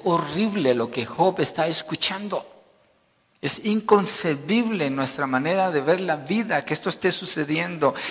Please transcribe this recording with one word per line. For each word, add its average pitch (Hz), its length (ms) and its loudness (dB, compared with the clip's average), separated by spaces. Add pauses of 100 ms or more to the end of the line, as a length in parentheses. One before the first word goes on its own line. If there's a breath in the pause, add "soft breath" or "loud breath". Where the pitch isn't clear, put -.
horrible 170 680 2
lo 117 160 0
que 117 160 -4
Job 185 340 0
está 160 280 0
escuchando. 190 800 -4 (920)
Es - 240 -2
inconcebible 202 1200 2
nuestra 135 380 -2
manera 170 440 2
de 147 100 2
ver 170 200 2
la 170 140 -2
vida, 156 500 -2
que 151 80 -2
esto 180 160 -4
esté 180 220 0
sucediendo 156 840 0 (180 loud breath)